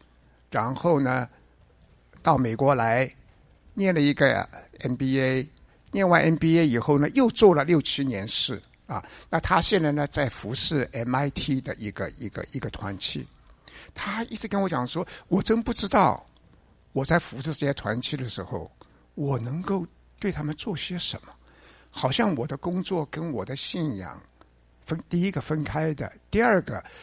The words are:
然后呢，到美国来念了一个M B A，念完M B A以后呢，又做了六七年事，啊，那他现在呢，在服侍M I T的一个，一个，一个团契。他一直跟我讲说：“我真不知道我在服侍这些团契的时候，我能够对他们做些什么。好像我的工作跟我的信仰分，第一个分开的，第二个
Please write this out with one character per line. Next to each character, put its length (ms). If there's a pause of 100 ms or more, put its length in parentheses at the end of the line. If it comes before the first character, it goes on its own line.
(500)
然 240
后 240
呢， 300 (920)
到 140
美 200
国 180
来 340 (680)
念 200
了 60
一 140
个 340 (320)
M 160
B 240
A， 260 (460)
念 160
完 140
M 140
B 220
A 80
以 120
后 200
呢， 120
又 200
做 240
了 80
六 180
七 220
年 240
事， 340 (260)
啊， 180 (240)
那 100
他 220
现 220
在 100
呢， 140
在 240
服 240
侍 380
M 220
I 160
T 300
的 160
一 140
个， 220
一 180
个， 220
一 60
个 120
团 280
契。 280 (640)
他 320
一 100
直 140
跟 120
我 60
讲 200
说 200 (220)
：“我 140
真 200
不 100
知 140
道 380 (680)
我 120
在 140
服 180
侍 180
这 120
些 80
团 260
契 160
的 120
时 140
候， 260 (460)
我 240
能 240
够 240 (320)
对 140
他 100
们 140
做 200
些 220
什 260
么。 80 (580)
好 200
像 240
我 120
的 100
工 260
作 280
跟 200
我 140
的 100
信 420
仰 240 (640)
分， 240
第 120
一 100
个 100
分 220
开 320
的， 160 (180)
第 140
二 200
个 200 (200)